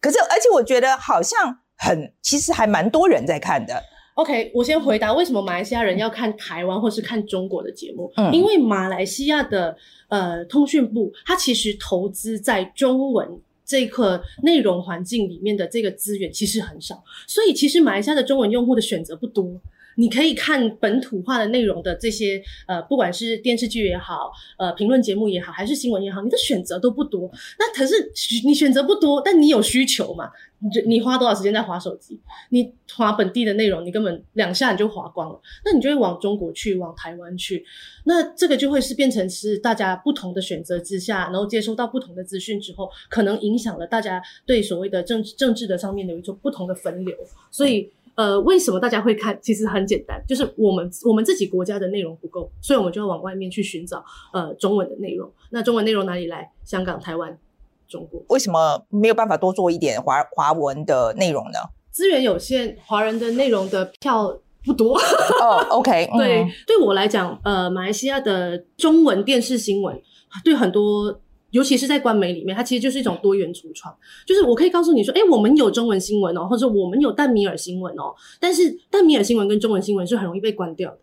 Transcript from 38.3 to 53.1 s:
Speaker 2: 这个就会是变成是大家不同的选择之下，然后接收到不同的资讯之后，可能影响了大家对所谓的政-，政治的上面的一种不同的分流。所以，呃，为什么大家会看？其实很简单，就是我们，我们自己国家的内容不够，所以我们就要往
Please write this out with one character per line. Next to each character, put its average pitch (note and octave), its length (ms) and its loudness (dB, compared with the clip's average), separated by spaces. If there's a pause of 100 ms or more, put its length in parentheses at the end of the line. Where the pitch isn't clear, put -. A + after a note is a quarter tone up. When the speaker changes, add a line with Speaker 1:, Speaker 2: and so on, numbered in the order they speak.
Speaker 2:
这 - 160 0
个 C#4 80 4
就 C4+ 140 0
会 C#4 100 2
是 B3 140 -6
变 C4+ 160 2
成 F#3+ 180 0
是 G#3 300 -4
大 A3+ 160 0
家 F#3+ 200 -2
不 C#4+ 160 -2
同 F#3 220 -4
的 F#3+ 80 -4
选 E3+ 240 -8
择 F3 140 -4
之 F#3 200 -6
下， F#3 260 -4
然 F3 100 -8
后 G3+ 100 -2
接 G#3+ 160 -2
收 A3 140 -4
到 A#3+ 120 -4
不 B3+ 140 -6
同 F3 140 -16
的 F#3 100 -12
资 F#3 160 -10
讯 G#3 180 -6
之 G3+ 140 -12
后， F#3 160 -12 (220)
可 A3 140 0
能 G3+ 180 -2
影 G#3+ 160 0
响 G#3+ 200 -6
了 E3+ 80 -10
大 A3+ 140 -2
家 F#3 220 -6 (240)
对 A#3+ 160 2
所 F#3 160 -4
谓 F#3+ 100 -6
的 F#3+ 140 -2
政-， A3 200 -4 (140)
政 B3 180 2
治 A#3 120 -6
的 F#3 100 -2
上 G3 180 -6
面 G3 120 -8
的 E3+ 80 -8
一 E3+ 80 -12
种 G3 180 -10
不 C#4+ 100 -4
同 F#3 160 -8
的 F3+ 80 -6
分 F3+ 300 -8
流。 F3+ 100 -6 (360)
所 C#4+ 180 0
以， G#3 240 -2 (220)
呃， G3+ 260 2
为 F4+ 180 4
什 F4 120 2
么 F#3 80 0
大 A#3 120 0
家 G#3 100 0
会 G#3+ 140 2
看？ G#3 260 -4
其 A3+ 140 0
实 G#3+ 120 -4
很 G3 200 -2
简 G3 180 -2
单， - 240 -12
就 C4 80 -2
是 - 100 0 (120)
我 G#3 120 4
们， F3+ 180 -2 (180)
我 A3+ 80 4
们 A3 100 2
自 F#4 100 2
己 G3 120 -2
国 F#3 180 -2
家 G3+ 140 -4
的 F#3+ 100 -4
内 G3 140 -4
容 E3 140 -10
不 E3+ 120 -16
够， - 320 -12
所 C#4 160 2
以 - 20 4
我 G3+ 60 2
们 F3 80 -2
就 G#3 80 -6
要 G#3 60 -4
往 E3+ 160 -6